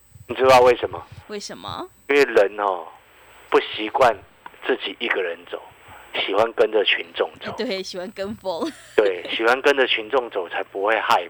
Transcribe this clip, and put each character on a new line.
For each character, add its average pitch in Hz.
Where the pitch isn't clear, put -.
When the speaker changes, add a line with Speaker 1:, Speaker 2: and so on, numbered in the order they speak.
Speaker 1:
你 120
知 123
道 127
为 123
什 -
么？ 85
Speaker 2:
为 208
什 151
么？ 98
Speaker 1:
因 139
为 143
人 107
哦， 90
不 147
习 107
惯 123
自 131
己 98
一 117
个 98
人 85
走， -
喜 -
欢 113
跟 110
着 107
群 -
众 -
走。 202
Speaker 2:
哎， -
对， 202
喜 190
欢 180
跟 202
风。 190
Speaker 1:
对， 92
喜 113
欢 123
跟 143
着 127
群 107
众 120
走 90
才 95
不 98
会 110
害 92